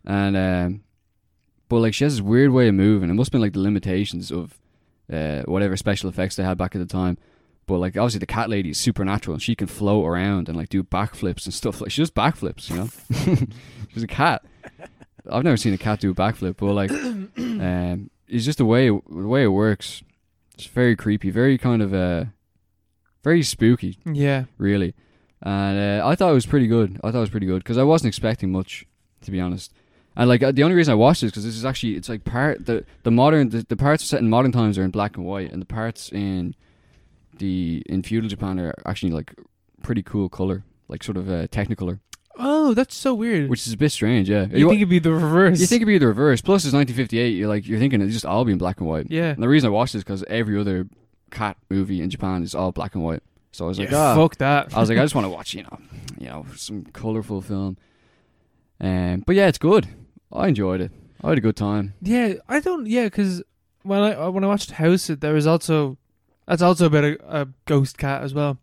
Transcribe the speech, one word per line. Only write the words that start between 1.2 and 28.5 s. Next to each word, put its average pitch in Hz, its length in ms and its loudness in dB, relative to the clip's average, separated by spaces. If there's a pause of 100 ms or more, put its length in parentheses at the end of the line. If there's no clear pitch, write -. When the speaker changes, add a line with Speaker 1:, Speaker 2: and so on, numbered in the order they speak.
Speaker 1:
but, 117 100 2
like, 113 140 2
she - 120 -2
has 147 100 0
this 107 60 -4
weird 123 300 4
way 127 180 6
of 98 60 4
moving. 95 340 4
It 87 40 2
must 123 140 2
have - 60 -6
been, 123 80 4
like, 101 120 0
the 98 60 -2
limitations 95 720 -2
of, 82 260 -10 (540)
uh, 76 320 -4
whatever 92 340 -2
special 98 320 -4
effects 92 260 -4
they 98 80 -4
had 92 140 -2
back 90 180 -4
at 98 40 -4
the 90 60 -4
time. 90 320 -2 (480)
But, 92 140 -2
like, 92 180 -4
obviously 107 220 0
the 98 60 -6
cat 110 240 -4
lady 98 200 -2
is 73 80 -6
supernatural 98 560 -2
and - 80 -6
she 117 140 -2
can 95 120 -6
float 101 380 0
around 90 420 0
and, 82 100 -6
like, 95 120 -8
do 98 140 0
backflips 95 600 -4
and 92 80 -10
stuff. - 280 -6
Like, 104 100 -8
she 143 100 -2
does 165 100 -2
backflips, - 580 -4
you - 80 -6
know? - 680 -2 (280)
<laughs> - 180 -16
She's 113 100 -6
a 107 40 -8
cat. - 380 -2 (840)
I've 123 140 -2
never 143 140 4
seen 104 160 0
a 95 40 -2
cat 107 220 -4
do 98 120 -2
a 90 40 -4
backflip, 92 420 -2
but, 101 160 -2
like, 101 180 0
<clears throat> 240 460 -8
um, 92 720 -6 (200)
it's 113 160 -4
just 151 140 -4
the 127 60 4
way, 123 220 4
the 101 140 2 (260)
way 131 160 2
it 110 60 4
works. 101 520 0 (520)
It's - 140 -20
very 123 280 4
creepy, 104 340 -2
very 123 280 2
kind 120 240 0
of, 98 120 0
uh, 90 320 0 (1000)
very 160 200 4
spooky. - 640 2
Speaker 2:
Yeah. 143 400 0 (120)
Speaker 1:
Really. 98 360 0 (480)
And, 98 600 -2
uh, 98 60 0
I 160 80 4
thought 180 160 2
it 143 40 6
was 123 100 4
pretty 131 220 2
good. 107 360 2
I 110 80 -2
thought 123 60 -2
it 117 40 0
was 104 80 -2
pretty 101 180 -4
good 92 180 -2
'cause 120 120 -2
I 131 60 4
wasn't 151 240 4
expecting 110 440 -2